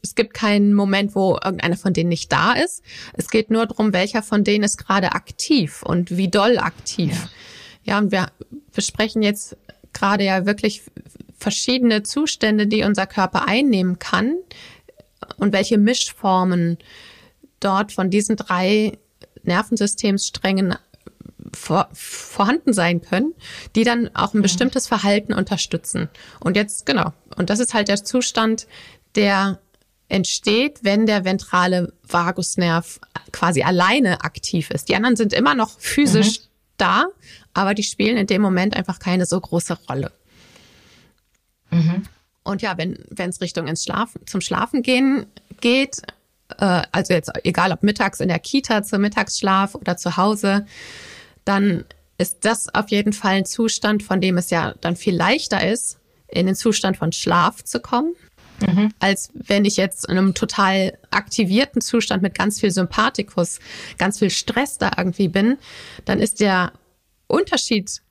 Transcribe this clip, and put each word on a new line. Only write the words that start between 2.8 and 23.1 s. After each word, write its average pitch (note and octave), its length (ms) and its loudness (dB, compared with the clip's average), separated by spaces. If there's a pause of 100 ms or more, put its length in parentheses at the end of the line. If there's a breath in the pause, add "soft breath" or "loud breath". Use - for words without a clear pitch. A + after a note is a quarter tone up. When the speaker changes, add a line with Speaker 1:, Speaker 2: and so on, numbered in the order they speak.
Speaker 1:
Es - 160 -6
geht A3 200 2
nur A3+ 160 2
drum, G#3+ 260 0
welcher G3+ 300 0
von G#3 220 0
denen G#3 200 2
ist F#3+ 140 0
gerade F#3+ 360 0
aktiv - 720 -2
und F3 320 -2
wie F#3+ 140 0
doll G#3 300 4
aktiv. - 680 -4 (580 loud breath)
Speaker 2:
Ja. - 80 -2
Speaker 1:
Ja, G3+ 60 2
und G3+ 120 0
wir F#3+ 160 0 (480)
besprechen A3 480 -2
jetzt G#3 340 -2 (360)
gerade G3+ 300 0
ja F#3+ 220 2
wirklich G#3 380 -2 (560)
verschiedene A#3 640 2
Zustände, G#3+ 640 0
die G#3+ 160 2
unser G3 240 0
Körper F#3 400 0
einnehmen F#3+ 520 2
kann A3 360 -2 (1000 loud breath)
und G3+ 160 0
welche G3+ 260 2
Mischformen F#3 960 2 (840 loud breath)
dort G3+ 320 0
von F#3+ 200 -2
diesen G#3 240 2
drei G3 640 0 (460)
Nervensystemssträngen G3 1300 0 (800)
vor-, - 400 -2
vorhanden - 800 -2
sein F3 280 2
können, C4+ 320 -2 (420 loud breath)